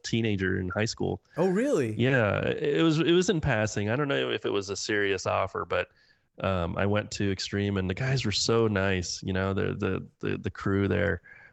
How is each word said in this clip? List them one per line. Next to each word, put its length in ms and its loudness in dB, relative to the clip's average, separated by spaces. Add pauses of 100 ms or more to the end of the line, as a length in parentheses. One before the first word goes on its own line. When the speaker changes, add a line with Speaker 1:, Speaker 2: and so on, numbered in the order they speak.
Speaker 1:
teenager 560 0
in 120 -4
high 160 -2
school. 360 -4 (140)
Speaker 2:
Oh, 100 2
really? 480 0
Speaker 1:
Yeah, 460 2
it, 380 0
it 40 2
was, 160 2
it 140 2
was 180 4
in 100 2
passing. 480 0
I 60 0
don't 140 0
know 220 0
if 140 -4
it 60 0
was 180 -2
a 80 -4
serious 480 0
offer, 400 -2
but, 220 -2 (540)
um, 360 0
I 100 0
went 260 0
to 180 0
Extreme 460 -2
and 120 0
the 60 -2
guys 300 -2
were 80 0
so 340 2
nice, 560 0
you 100 -2
know, 220 0
the, 200 0
the, 300 -2 (140)
the, 200 -2
the 120 -6
crew 380 0
there. 340 0 (300)